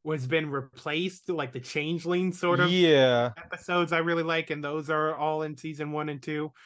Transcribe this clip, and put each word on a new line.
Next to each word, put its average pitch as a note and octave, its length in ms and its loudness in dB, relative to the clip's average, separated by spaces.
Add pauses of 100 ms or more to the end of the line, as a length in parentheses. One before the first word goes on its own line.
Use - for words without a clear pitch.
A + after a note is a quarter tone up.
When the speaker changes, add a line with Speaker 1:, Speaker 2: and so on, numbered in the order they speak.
Speaker 1:
was D3+ 240 -4
been D#3 240 0
replaced, D3+ 760 -6
like, D3 260 -4
the C3 60 -8
changeling E3+ 720 -2
sort F3 280 0
of F3 120 4
Speaker 2:
Yeah. C3 640 6
Speaker 1:
episodes F3 580 -2
I E3 40 2
really E3 260 0
like, E3 280 -2
and D3 120 -6
those D3 280 -4
are D#3 240 0
all D#3 260 -2
in D3+ 160 -8
season D3+ 340 -8
one D3+ 180 -4
and C#3+ 120 -8
two. D#3 300 -6 (140)